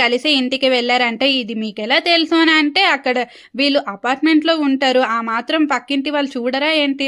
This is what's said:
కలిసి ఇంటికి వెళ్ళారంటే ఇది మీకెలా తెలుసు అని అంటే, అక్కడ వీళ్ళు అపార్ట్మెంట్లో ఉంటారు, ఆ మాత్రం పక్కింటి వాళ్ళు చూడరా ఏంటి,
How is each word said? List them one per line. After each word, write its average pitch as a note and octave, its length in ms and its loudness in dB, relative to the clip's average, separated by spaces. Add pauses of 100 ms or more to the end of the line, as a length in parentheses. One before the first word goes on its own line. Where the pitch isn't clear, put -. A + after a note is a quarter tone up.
కలిసి B3+ 300 0 (100)
ఇంటికి C4 340 -2
వెళ్ళారంటే B3 520 0 (120)
ఇది A3+ 240 -6
మీకెలా A3 360 -2 (100)
తెలుసు E4+ 340 2
అని D#4+ 180 4
అంటే, D4 220 2 (140)
అక్కడ C4 200 -2 (440)
వీళ్ళు C#4 200 2 (140)
అపార్ట్మెంట్లో D4+ 600 2 (120)
ఉంటారు, C4 360 2 (140)
ఆ - 20 -2 (120)
మాత్రం D4 420 -2
పక్కింటి C#4 440 -4
వాళ్ళు C#4 200 -2
చూడరా C4 340 -2 (120)
ఏంటి, C#4 260 -2